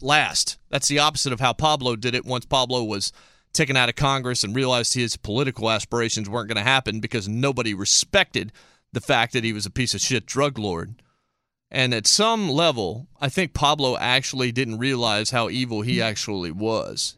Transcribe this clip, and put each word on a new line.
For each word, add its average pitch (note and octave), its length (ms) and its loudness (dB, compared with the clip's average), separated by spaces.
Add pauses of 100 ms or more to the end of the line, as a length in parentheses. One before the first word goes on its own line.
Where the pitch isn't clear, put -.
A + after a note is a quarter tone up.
last. C3 560 0 (120)
That's C#3 200 0
the C#3+ 100 2
opposite D3 320 2
of A2+ 80 -2
how B2 140 2
Pablo C3+ 420 2
did A#2 200 -2
it - 100 -4
once B2 200 -4
Pablo B2+ 380 2
was G#2 300 -4 (400)
taken C3+ 240 2
out B2 100 4
of A#2 80 -2
Congress C3 480 0
and G#2 120 -4
realized B2+ 400 0
his A#2+ 200 -2
political A2+ 540 -2
aspirations A2 600 -2
weren't G#2+ 200 -4
gonna G#2+ 120 -2
happen A#2 380 2
because G#2 300 -4
nobody A#2+ 440 0
respected G2+ 800 0 (400)
the - 80 -6
fact A#2 320 2
that A#2 140 0
he A2+ 80 -2
was G#2 120 -6
a F#2 60 -8
piece B2+ 220 -2
of G2 80 -4
shit A#2+ 240 0
drug C3+ 320 -2
lord. G2 440 -4 (720)
And B2+ 200 0
at A2 120 -2
some G#3+ 440 4
level, B2+ 580 0 (140)
I C#3 80 0
think F3+ 240 -2
Pablo C#3 440 2
actually B2+ 540 0
didn't A2+ 280 -2
realize A#2 520 0
how A#2 180 0
evil A2+ 340 -2
he A#2+ 180 0
actually G2+ 500 -2
was. F#2+ 680 -2